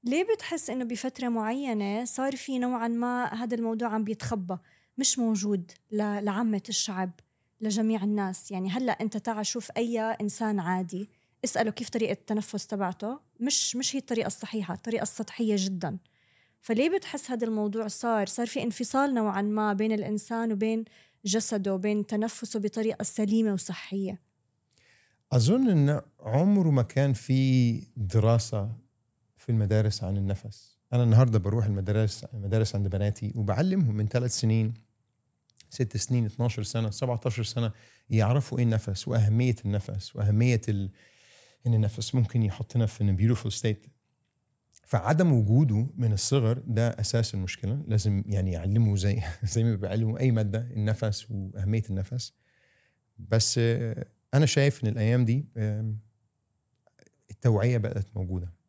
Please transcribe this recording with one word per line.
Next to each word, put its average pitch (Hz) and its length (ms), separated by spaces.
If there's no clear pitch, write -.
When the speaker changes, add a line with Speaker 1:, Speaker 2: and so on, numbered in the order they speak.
Speaker 1:
ليه 285 220
بتحس - 340
إنه 254 160
بفترة 247 440
معينة 226 760
صار 269 300
في 254 240
نوعًا 247 280
ما 247 460
هذا 233 220
الموضوع 226 320
عم 220 160
بيتخبى، 202 540
مش 269 220
موجود 208 520
ل-، 208 320
لعامة 208 460
الشعب، 185 420
لجميع 214 420
الناس؟ 202 480
يعني، 190 180
هلأ 240 220
أنت 220 260
تعال 214 280
شوف - 320
أي 233 220
إنسان 214 600
عادي، 185 500
اسأله 226 260
كيف 233 180
طريقة - 220
التنفس 208 560
تبعته، 202 520
مش، - 360
مش 262 200
هي 277 40
الطريقة 233 280
الصحيحة، 202 460
الطريقة 226 300
السطحية 214 540
جدًا. 185 400
فليه 285 380
بتحس - 340
هذا 233 160
الموضوع 214 400
صار، 214 400
صار 240 200
في 226 160
انفصال 262 500
نوعًا 214 280
ما 208 320
بين 214 180
الإنسان 220 600
وبين 220 340
جسده، 202 500
بين 208 300
تنفسه 220 540
بطريقة 220 440
سليمة 214 500
وصحية؟ 190 680
Speaker 2:
أظن 190 380
إن 147 320
عمره 170 500
ما 135 140
كان 135 300
في 127 640
دراسة 110 720
في - 120
المدارس 107 540
عن 95 140
النفس. 98 600
أنا 123 100
النهاردة 113 360
بروح 101 260
المدارس، 104 580
المدارس 107 520
عند 101 120
بناتي 101 480
وبعلمهم 117 600
من 107 120
ثلاث 120 320
سنين 110 340
ست 120 240
سنين، 120 280
اتناشر 113 380
سنة، 113 260
سبعتاشر 120 540
سنة، 117 280
يعرفوا 117 480
إيه 123 60
النفس 110 440
وأهمية 113 480
النفس 101 500
وأهمية 107 540
ال-، 98 220
إن 117 60
النفس 110 420
ممكن 117 280
يحطنا 110 420
في 101 300
a 92 40
beautiful 113 400
state. - 300
فعدم 151 600
وجوده 113 600
من 117 180
الصغر 120 540
ده 117 200
أساس 113 460
المشكلة. 101 540
لازم 101 380
يعني 95 260
يعلموا 101 460
زي، 101 240
<laughs> - 180
زي 113 100
ما 117 120
بيعلموا 104 440
أي 131 120
مادة، 107 280
النفس 107 720
وأهمية 101 580
النفس. 98 440
بس، - 380
آه، 117 480
أنا 147 120
شايف 139 380
إن 110 60
الأيام 117 360
دي، 123 200
آم، 107 420
التوعية 117 460
بقت 104 380
موجودة. 90 380